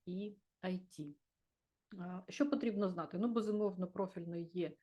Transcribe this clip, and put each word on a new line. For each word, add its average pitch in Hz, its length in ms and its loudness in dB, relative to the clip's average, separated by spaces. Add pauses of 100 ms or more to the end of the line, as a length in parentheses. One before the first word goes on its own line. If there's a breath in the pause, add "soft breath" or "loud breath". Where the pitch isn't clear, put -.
і 202 300 -4 (260)
I 185 180 -2
T. 147 340 -12 (840)
А, 180 280 -6
що 285 220 2
потрібно 208 380 2
знати? 170 300 -2
Ну, 226 100 4
безумовно, 208 580 2
профільною 170 580 -2
є 165 280 -2 (100)